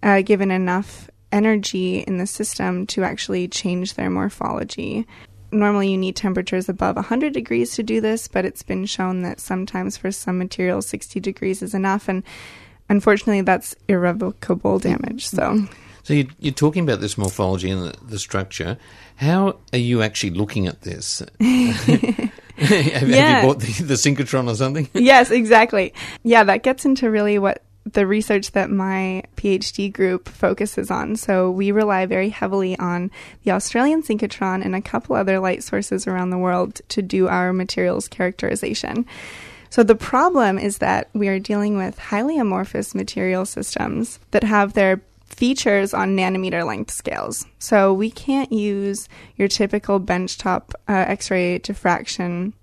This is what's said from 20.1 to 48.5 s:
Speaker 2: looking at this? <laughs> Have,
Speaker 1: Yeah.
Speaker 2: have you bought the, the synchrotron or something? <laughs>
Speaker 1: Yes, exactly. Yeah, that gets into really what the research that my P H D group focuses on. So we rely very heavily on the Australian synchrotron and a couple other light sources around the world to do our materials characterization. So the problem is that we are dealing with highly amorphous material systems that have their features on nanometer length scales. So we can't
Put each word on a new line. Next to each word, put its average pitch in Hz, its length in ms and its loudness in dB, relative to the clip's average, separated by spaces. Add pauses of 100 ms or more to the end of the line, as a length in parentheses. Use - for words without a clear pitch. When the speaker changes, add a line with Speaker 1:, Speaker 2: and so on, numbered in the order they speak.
Speaker 2:
looking 98 360 -2
at - 160 -6
this? - 400 -8 (180)
<laughs> - 0 - (1160)
Have, 147 500 4
Speaker 1:
Yeah. 277 220 8
Speaker 2:
have 254 120 6
you 190 60 6
bought 135 120 2
the, 110 240 -4
the 139 100 2
synchrotron 131 540 0
or 117 60 0
something? 135 360 -2
<laughs> - 40 -20
Speaker 1:
Yes, 247 360 8
exactly. 220 640 4 (280)
Yeah, 233 220 8
that 196 180 2
gets 262 220 0
into 262 260 2
really 208 280 2
what 196 240 0 (220)
the 208 220 2
research 202 460 0
that 196 180 0
my 190 540 -2 (100)
P - 140 -4
H 196 240 0
D 196 160 -4
group 185 400 -2
focuses - 640 -2
on. - 260 -2
So 185 340 2
we 196 220 0
rely 202 340 2
very 190 220 0
heavily 190 500 -2
on 175 320 -4 (320)
the 196 100 0
Australian 269 500 2
synchrotron 196 600 -2
and 190 120 -2
a 196 60 -4
couple - 340 -4
other 190 240 0
light 185 240 -2
sources 196 420 -4
around 185 240 -2
the 180 80 -2
world 180 420 0 (100)
to 208 120 -2
do 185 240 2
our 180 260 0
materials 185 540 -2
characterization. - 1000 -4 (640)
So - 120 4
the 220 140 6
problem 262 640 2
is 202 200 -4
that 190 360 0
we 202 120 0
are 190 140 0
dealing 208 360 -2
with 190 220 -4
highly 262 400 -2
amorphous 202 560 -2
material 185 520 -2
systems - 760 -6 (100)
that 208 140 2
have 208 300 2
their 190 260 2 (260)
features 208 680 0
on 190 200 0
nanometer 185 500 -2
length 107 280 -6
scales. - 540 -8 (120)
So 196 360 4
we 214 160 -2
can't 269 420 -4